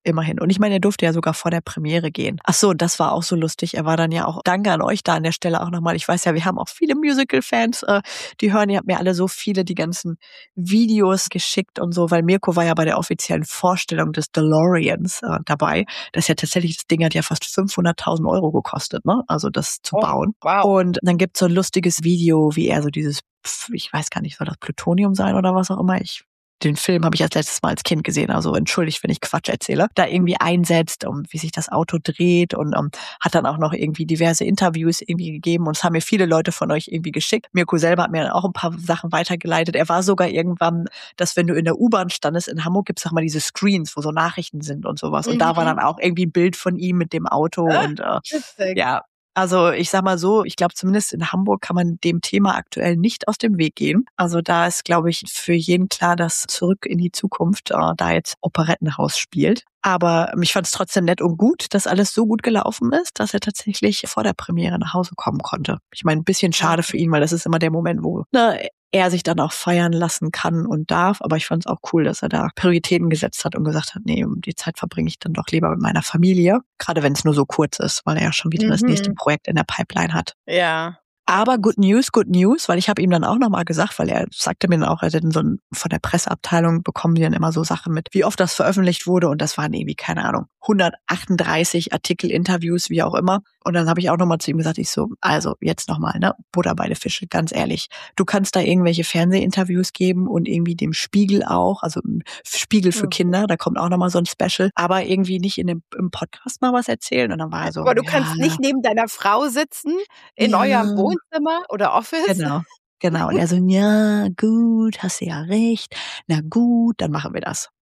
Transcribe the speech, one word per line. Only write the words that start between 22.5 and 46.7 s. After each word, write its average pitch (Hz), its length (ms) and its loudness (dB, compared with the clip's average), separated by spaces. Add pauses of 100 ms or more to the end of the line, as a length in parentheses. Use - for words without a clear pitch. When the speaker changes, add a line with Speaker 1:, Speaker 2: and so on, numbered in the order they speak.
Speaker 1:
wie 165 120 0
er 151 140 2
so 147 60 0
dieses, 147 320 -4 (260)
pf, - 280 -10
ich - 180 -8
weiß 151 160 -4
gar - 140 -6
nicht, 156 160 -10
soll - 80 -6
das 156 100 -8
Plutonium 190 580 0
sein 190 200 0
oder 185 200 2
was 185 160 0
auch 190 100 -4
immer? 185 200 2
Ich, - 240 -10 (380)
den 147 140 2
Film 170 300 2
habe 160 100 2
ich 160 60 2
als 160 120 0
letztes - 280 -2
Mal 160 80 0
als - 140 -4
Kind 160 200 0
gesehen, - 260 0
also - 240 0
entschuldigt, - 480 -2
wenn - 80 -4
ich - 120 -4
Quatsch - 260 -4
erzähle, 170 460 0
da 185 120 2
irgendwie 175 320 2
einsetzt 170 680 2
und 143 260 -8
wie 156 60 -8
sich 160 140 -6
das - 180 -6
Auto 165 320 -2
dreht 175 500 2
und, 151 240 -2
ähm, 147 140 0 (280)
hat - 160 0
dann 165 120 2
auch 143 100 0
noch 156 160 0
irgendwie 156 320 -4
diverse 165 400 0
Interviews 170 560 2
irgendwie 170 320 -6
gegeben 170 340 -2
und 156 120 -2
es - 60 -2
haben 170 100 2
mir 160 80 0
viele 185 240 2
Leute 165 260 2
von - 180 -4
euch 151 180 -2
irgendwie 160 240 -6
geschickt. - 400 -4
Mirko 175 260 2
selber 170 240 4
hat - 80 -2
mir 160 140 -2
dann - 80 -4
auch 175 120 0
ein 185 80 -2
paar 170 260 -4
Sachen 170 320 -4
weitergeleitet. 165 640 -2
Er 156 140 2
war 175 140 2
sogar 180 260 2
irgendwann, 170 560 0 (320)
dass 180 180 -2
wenn 175 120 2
du 175 80 0
in 165 100 0
der 165 140 0
U-Bahn 208 320 2
standest, 165 380 -2
in 160 140 -6
Hamburg 185 260 0
gibt's - 160 -4
doch 165 80 -6
mal 160 100 0
diese 156 180 -2
Screens, 190 560 -2
wo 147 60 -6
so 156 80 -4
Nachrichten 160 500 -4
sind 147 240 -8
und - 140 -6
sowas. 151 300 -4
Und 160 120 2
da 165 160 2
war 165 80 2
Speaker 2:
Mhm. - 0 -
Speaker 1:
dann 160 140 0
auch 156 200 0
irgendwie 175 280 0
ein 160 60 -2
Bild 175 240 2
von 180 200 -2